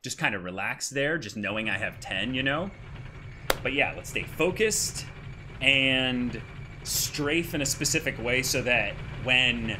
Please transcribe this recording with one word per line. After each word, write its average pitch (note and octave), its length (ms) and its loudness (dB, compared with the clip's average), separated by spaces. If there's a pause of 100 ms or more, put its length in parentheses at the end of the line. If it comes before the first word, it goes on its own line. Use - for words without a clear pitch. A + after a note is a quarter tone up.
just - 160 -8
kinda A#2+ 220 0
relaxed G2 540 -4
there, D3 260 2
just G#2 160 -8
knowing G#2+ 340 0
I G2 80 2
have G2 220 -4
ten, G2+ 340 -2
you B2+ 80 0
know? D3+ 300 0 (920)
But B2+ 120 0
yeah, B2 220 2
let's F2 140 -8
stay F2+ 140 -4
focused F#3 840 0 (560)
and C3 800 4 (420)
strafe D3+ 680 0
in D3 80 0
a C3+ 40 2
specific C#3 580 0
way B2 180 4
so B2+ 220 2
that A2+ 300 2 (300)
when A#2+ 560 4